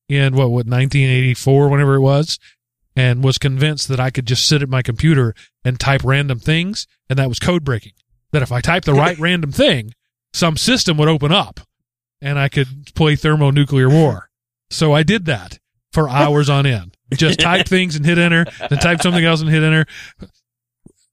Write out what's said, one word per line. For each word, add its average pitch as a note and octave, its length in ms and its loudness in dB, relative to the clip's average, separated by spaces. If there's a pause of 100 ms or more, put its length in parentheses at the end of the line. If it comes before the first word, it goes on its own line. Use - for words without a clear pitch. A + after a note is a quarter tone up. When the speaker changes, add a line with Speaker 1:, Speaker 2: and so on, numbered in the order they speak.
Speaker 1:
in C#3 280 0
what, C3 140 2
what, A#2+ 160 -2
nineteen C3 440 0
eighty-four, C3 580 2
whenever C#3 280 2
it C3+ 40 2
was, C#3 380 0 (580)
and B2+ 260 0
was C3+ 140 0
convinced C#3+ 520 -2
that C3 120 -4
I C3 80 -2
could B2+ 160 -6
just A#2+ 240 -2
sit D3 140 2
at C3+ 80 -6
my C3 100 -2
computer B2 540 0 (320)
and B2+ 120 -2
type C3+ 240 0
random C3+ 360 0
things, E3+ 480 -4 (240)
and C3 80 -2
that C3+ 100 0
was A#2 100 -6
code F3+ 240 -2
breaking. A#2+ 300 -6 (400)
That D3+ 80 0
if B2+ 120 -4
I A#2+ 100 -4
typed F3 240 -2
the D3 80 2
right D#3 240 2
Speaker 2:
<laughs> - 0 -
Speaker 1:
random E3 340 -2
thing, C#3+ 400 0 (400)
some D#3+ 240 0
system G#3+ 400 0
would D3+ 120 2
open D3+ 220 0
up, F#3 300 -2 (640)
and C#3+ 160 -4
I C#3 100 0
could C#3 460 -6
play D3+ 220 2
thermonuclear C#3+ 760 2
war. C#3+ 400 2 (400)
So D3+ 240 0
I D#3 80 4
did F#3 240 -2
that G#2 320 -8 (340)
for D#3 160 0
hours D3 400 2
on C#3 180 2
end. G2 300 -4 (180)
Just D#3 260 0
type F3 260 0
Speaker 2:
<laughs> - 20 -10
Speaker 1:
things F#3 280 -2
and D3 100 -2
hit E3+ 120 2
enter, E3+ 260 4 (240)
then C#3+ 100 0
type E3+ 240 0
something F3 220 2
else E3 160 2
and D#3 100 -2
hit D#3 140 2
enter. D#3 200 2 (1300)